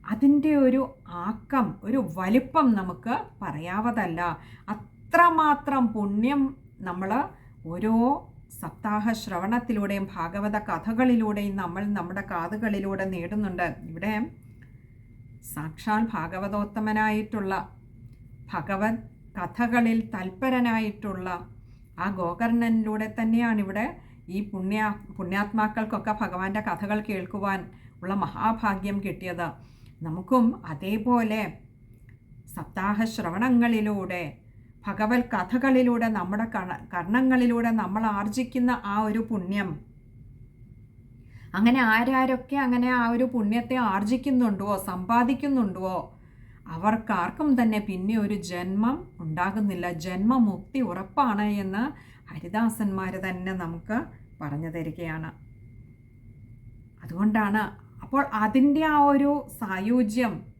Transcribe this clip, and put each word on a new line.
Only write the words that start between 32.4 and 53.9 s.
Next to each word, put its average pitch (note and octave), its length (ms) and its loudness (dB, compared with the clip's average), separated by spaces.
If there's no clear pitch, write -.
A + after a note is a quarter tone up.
സപ്താഹ G3+ 580 -2
ശ്രവണങ്ങളിലൂടെ, G#3+ 1120 2
ഭഗവത് G#3+ 480 0
കഥകളിലൂടെ, A#3+ 840 4
നമ്മുടെ G3+ 380 -2
കണ-, F3+ 260 -4
കർണങ്ങളിലൂടെ A#3 760 4
നമ്മൾ G3 200 -2
ആർജിക്കുന്ന A#3+ 560 0
ആ - 20 -2
ഒരു G#3+ 200 0
പുണ്യം, F#3+ 400 -2
അങ്ങനെ A#3+ 220 6
ആരാരൊക്കെ B3+ 720 2
അങ്ങനെ B3 240 2
ആ - 20 2
ഒരു B3 200 2
പുണ്യത്തെ A3+ 420 0
ആർജിക്കുന്നുണ്ടോ, G#3+ 800 2
സമ്പാദിക്കുന്നുണ്ടോ, G#3+ 1080 0
അവർക്കാർക്കും G#3+ 760 0
തന്നെ A3 200 4
പിന്നെ F#3+ 260 -2
ഒരു G3+ 120 -2
ജന്മം F#3+ 460 0
ഉണ്ടാകുന്നില്ല, F3+ 600 -2
ജന്മമുക്തി G#3 760 2
ഉറപ്പാണ് G#3 560 0
എന്ന് F#3+ 200 -2
ഹരിദാസന്മാർ F#3+ 840 -2
തന്നെ F#3 260 -4
നമുക്ക് E3+ 360 -4